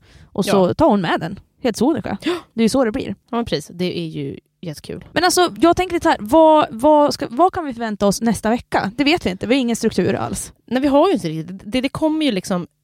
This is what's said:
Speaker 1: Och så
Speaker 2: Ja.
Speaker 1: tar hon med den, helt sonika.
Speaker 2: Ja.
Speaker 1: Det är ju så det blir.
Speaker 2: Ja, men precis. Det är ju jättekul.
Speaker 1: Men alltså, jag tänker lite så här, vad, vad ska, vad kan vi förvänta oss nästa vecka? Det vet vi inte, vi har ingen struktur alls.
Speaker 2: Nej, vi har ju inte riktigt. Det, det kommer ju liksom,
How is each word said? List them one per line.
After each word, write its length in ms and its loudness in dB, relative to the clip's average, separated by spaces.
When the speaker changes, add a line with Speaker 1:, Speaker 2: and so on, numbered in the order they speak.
Speaker 1:
Och 200 -4
så 240 4
Speaker 2:
Ja. 40 -2
Speaker 1:
tar 160 4
hon 120 4
med 180 -2
den, 200 -8
helt 140 -2
sonika. 440 -2
Speaker 2:
Ja. 120 -2
Speaker 1:
Det 80 -2
är 20 4
ju 60 4
så 160 2
det 60 -2
blir. 160 -8
Speaker 2:
Ja, 80 -8
men 80 -4
precis. 280 -8
Det 260 -6
är 80 -6
ju 320 -10
jättekul. 500 -14
Speaker 1:
Men 120 0
alltså, 260 2
jag 180 4
tänker 160 -2
lite 100 -4
så 60 2
här, 120 2
vad, 480 6
vad 440 4
ska, 160 -6
vad 240 2
kan 120 -8
vi 80 -8
förvänta 340 -2
oss 140 0
nästa 280 0
vecka? 480 -2
Det 60 0
vet 220 2
vi 40 0
inte, 180 -8
vi 80 4
har 60 2
ingen 140 -2
struktur 380 0
alls. 400 -8
Speaker 2:
Nej, 160 -2
vi 60 0
har 200 4
ju 60 2
inte 160 -4
riktigt. 360 -10
Det, 160 -2
det 80 -4
kommer 360 -2
ju 60 2
liksom, 360 -4